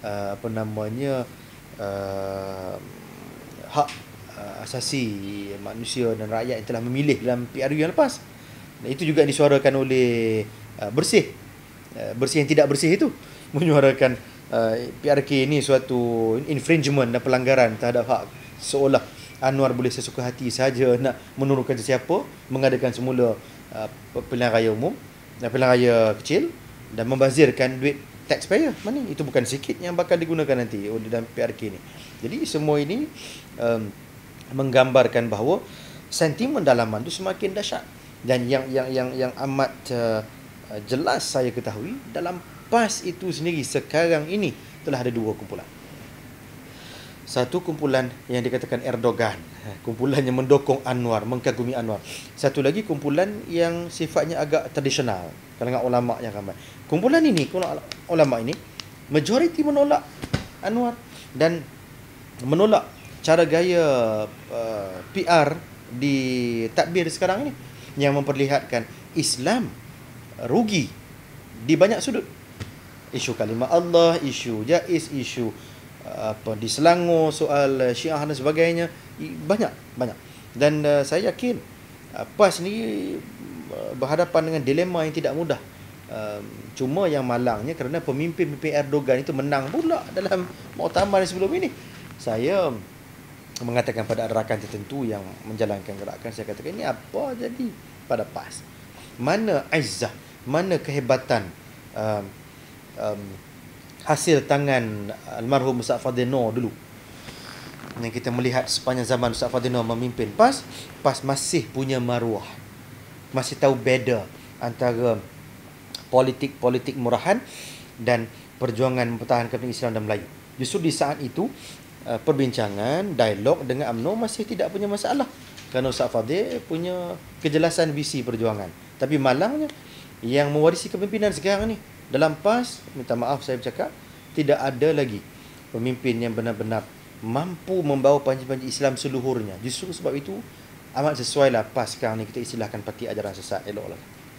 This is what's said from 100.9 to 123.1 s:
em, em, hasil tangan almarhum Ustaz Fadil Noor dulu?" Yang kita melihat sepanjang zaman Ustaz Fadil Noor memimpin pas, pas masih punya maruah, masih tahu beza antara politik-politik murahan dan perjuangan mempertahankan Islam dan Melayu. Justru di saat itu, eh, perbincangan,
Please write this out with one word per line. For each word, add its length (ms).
em, 280
em, 220
hasil 380
tangan 640
almarhum 400
Ustaz 240
Fadil 240
Noor 240
dulu?" 200
Yang 160
kita 100
melihat 380
sepanjang 400
zaman 240
Ustaz 160
Fadil 240
Noor 160
memimpin 480
pas, 240
pas 240
masih 480
punya 260
maruah, 480
masih 240
tahu 160
beza 560
antara 560
politik-politik 880
murahan 400
dan 240
perjuangan 560
mempertahankan 480
Islam 320
dan 80
Melayu. 240
Justru 240
di 80
saat 320
itu, 240
eh, 160
perbincangan, 960